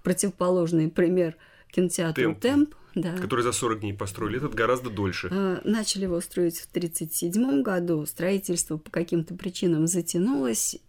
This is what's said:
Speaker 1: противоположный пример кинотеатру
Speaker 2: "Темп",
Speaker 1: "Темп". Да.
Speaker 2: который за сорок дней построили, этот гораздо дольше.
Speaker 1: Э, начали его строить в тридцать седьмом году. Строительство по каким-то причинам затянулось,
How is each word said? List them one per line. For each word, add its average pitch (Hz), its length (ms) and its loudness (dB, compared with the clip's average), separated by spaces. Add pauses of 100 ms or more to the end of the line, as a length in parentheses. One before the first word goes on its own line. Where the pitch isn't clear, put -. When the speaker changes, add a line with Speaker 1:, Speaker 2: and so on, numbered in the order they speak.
Speaker 1:
противоположный 180 840 2
пример 175 480 2 (360)
кинотеатру 165 500 0
Speaker 2:
"Темп", 107 180 2
Speaker 1:
"Темп". 285 340 4 (220)
Да. 175 220 -2
Speaker 2:
который 123 240 0
за 120 100 2
сорок 110 280 0
дней 104 120 -2
построили, 104 460 -4
этот 143 160 -4
гораздо 123 340 2
дольше. 95 420 -2
Speaker 1:
Э, 185 340 0
начали 208 400 0
его 175 180 -2
строить 170 380 -2
в - 80 -16
тридцать 165 440 -4
седьмом 247 500 0
году. 175 440 0
Строительство 180 720 -2
по - 120 -14
каким-то 170 440 -2
причинам 170 520 0
затянулось, 214 920 0 (120)